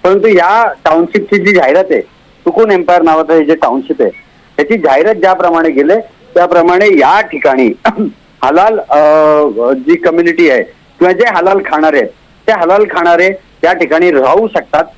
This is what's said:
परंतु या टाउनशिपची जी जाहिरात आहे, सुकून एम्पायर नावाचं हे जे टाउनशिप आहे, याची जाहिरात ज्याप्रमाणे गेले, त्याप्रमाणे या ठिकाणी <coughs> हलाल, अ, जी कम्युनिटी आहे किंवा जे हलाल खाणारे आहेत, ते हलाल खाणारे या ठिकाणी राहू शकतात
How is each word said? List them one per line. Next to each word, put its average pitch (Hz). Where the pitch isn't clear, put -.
परंतु 196
या 202
टाउनशिपची 165
जी 202
जाहिरात 165
आहे, 120
सुकून 220
एम्पायर 175
नावाचं 160
हे 160
जे 156
टाउनशिप 139
आहे, 101
याची 175
जाहिरात 165
ज्याप्रमाणे 175
गेले, 147
त्याप्रमाणे 180
या 165
ठिकाणी 131
<coughs> 214
हलाल, 185
अ, 147
जी 135
कम्युनिटी 170
आहे 123
किंवा 180
जे 233
हलाल 190
खाणारे 156
आहेत, 110
ते 220
हलाल 196
खाणारे 175
या 170
ठिकाणी 165
राहू 151
शकतात 160